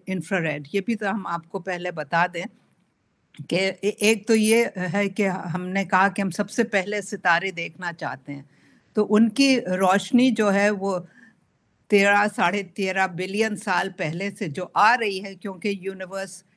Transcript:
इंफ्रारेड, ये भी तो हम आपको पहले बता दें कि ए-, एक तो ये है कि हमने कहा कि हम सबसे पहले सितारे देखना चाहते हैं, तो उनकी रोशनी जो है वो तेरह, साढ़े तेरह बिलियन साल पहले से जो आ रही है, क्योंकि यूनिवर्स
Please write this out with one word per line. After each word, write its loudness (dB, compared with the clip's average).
इंफ्रारेड, -4
ये 0
भी -2
तो -4
हम -6
आपको -8
पहले -6
बता 0
दें -8
कि 0
ए-, 0
एक 2
तो 4
ये 4
है -2
कि -2
हमने -4
कहा 4
कि -4
हम -2
सबसे -2
पहले -2
सितारे 0
देखना -8
चाहते -8
हैं, -12
तो 4
उनकी 4
रोशनी 2
जो 2
है 4
वो -4
तेरह, 6
साढ़े 0
तेरह -2
बिलियन -2
साल -2
पहले -4
से -6
जो -8
आ 6
रही -2
है, -10
क्योंकि -6
यूनिवर्स -10